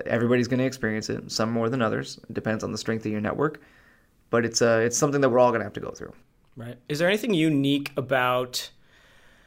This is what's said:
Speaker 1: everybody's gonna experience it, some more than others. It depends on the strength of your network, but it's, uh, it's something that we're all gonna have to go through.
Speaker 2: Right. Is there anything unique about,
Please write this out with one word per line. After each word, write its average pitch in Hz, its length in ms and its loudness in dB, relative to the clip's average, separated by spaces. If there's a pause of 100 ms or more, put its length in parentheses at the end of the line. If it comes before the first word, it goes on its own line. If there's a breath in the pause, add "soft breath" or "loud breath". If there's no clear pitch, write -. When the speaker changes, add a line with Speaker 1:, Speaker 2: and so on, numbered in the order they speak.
Speaker 1:
everybody's 120 420 2
gonna 127 160 0
experience 110 460 -4
it, 113 220 -6
some 113 180 -2
more 117 180 0
than 127 140 -2
others. 110 380 -4 (100)
It 113 40 -12
depends 110 300 -4
on 98 80 -4
the 107 60 -6
strength 110 280 -4
of 107 60 -2
your 104 100 -2
network, 139 400 -2 (680 soft breath)
but 117 160 2
it's, 117 160 0
uh, 113 240 4
it's 117 120 0
something 143 240 2
that 131 80 6
we're 120 100 4
all 123 120 8
gonna 113 120 0
have 104 100 -10
to - 60 -8
go - 120 -8
through. - 220 -14 (440)
Speaker 2:
Right. 120 200 -14 (120)
Is 147 100 -4
there 170 80 2
anything 214 260 0
unique 143 640 2
about, 127 720 0 (760 soft breath)